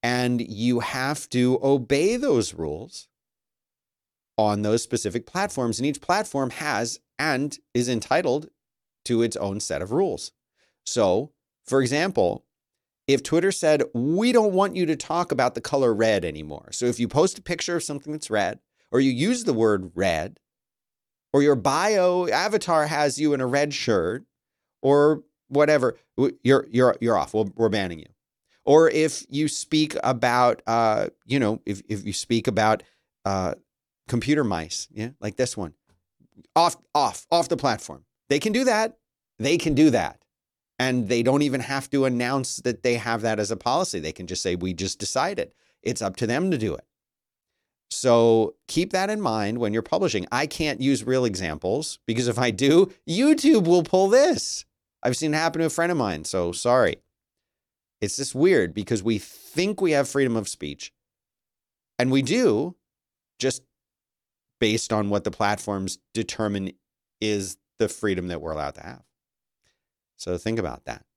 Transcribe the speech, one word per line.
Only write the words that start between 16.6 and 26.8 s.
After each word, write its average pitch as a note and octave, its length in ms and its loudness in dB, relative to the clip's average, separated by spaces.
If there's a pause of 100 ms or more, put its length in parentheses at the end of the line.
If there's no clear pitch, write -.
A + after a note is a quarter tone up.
So - 120 -6
if A#2+ 160 0
you A#2 80 -2
post E3+ 300 2
a - 40 -20
picture F3 340 -6
of D#3 60 -4
something C#3+ 300 -10
that's D3+ 160 -12
red, G#2 320 -2 (300)
or C3 100 4
you C3+ 100 4
use G#3 340 -2
the D#3+ 100 0
word G#2 400 0
red, F2 460 -2 (920)
or C#3+ 100 4
your C#3+ 140 6
bio F3+ 720 0
avatar E3+ 580 0
has D3 320 -2
you D3+ 140 2
in C3+ 80 -2
a B2+ 60 -2
red C#3+ 260 0
shirt, G#2 520 0 (600)
or D3 380 4 (240)
whatever, C#3+ 500 2 (200)
w-, C#3 260 0
you're, C3 260 4
you're, B2 320 4